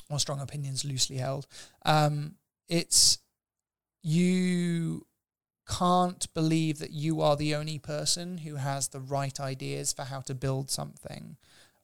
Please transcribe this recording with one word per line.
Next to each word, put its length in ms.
or 120
strong 200
opinions 460
loosely 320
held. 300
Um, 520
it's, 500
you 1000
can't 680
believe 460
that 120
you 300
are 140
the 200
only 240
person 600
who 160
has 340
the 100
right 400
ideas 540
for 100
how 180
to 140
build 340
something. 680